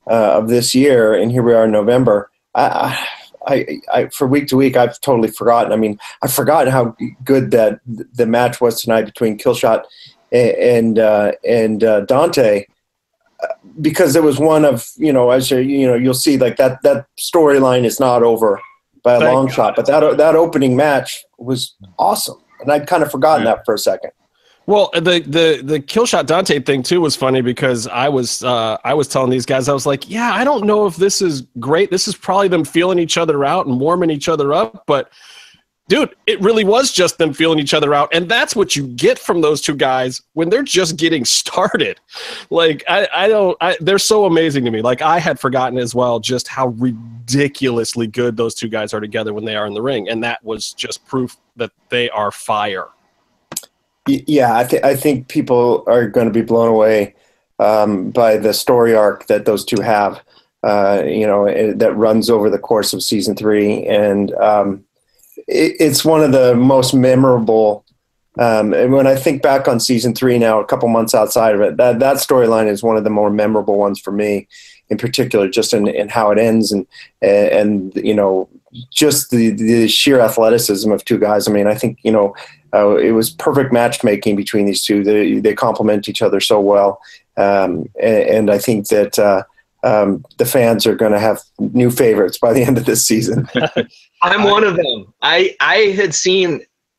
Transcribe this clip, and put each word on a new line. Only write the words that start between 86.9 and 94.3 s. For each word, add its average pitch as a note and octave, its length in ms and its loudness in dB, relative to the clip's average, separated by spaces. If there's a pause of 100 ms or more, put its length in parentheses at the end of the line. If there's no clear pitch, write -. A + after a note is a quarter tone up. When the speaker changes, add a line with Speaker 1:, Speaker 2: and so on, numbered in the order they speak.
Speaker 1:
Um, G2 520 0 (120)
and, G#2+ 220 2
and G#2+ 280 2
I G2+ 80 2
think G#2 300 -2
that, G#2 300 0
uh, G2+ 240 2 (400)
um, G2+ 420 0 (140)
the B2 80 0
fans A#2 400 2
are G#2+ 80 2
gonna G#2+ 240 0
have G#2 220 -2 (180)
new A#2+ 320 0
favorites A2 480 0
by A#2 140 2
the B2+ 100 2
end B2 160 2
of A2 60 -4
this A2+ 220 0
season. A2+ 420 -2 (360)
Speaker 4:
<laughs> - 380 -8
I'm G3 220 0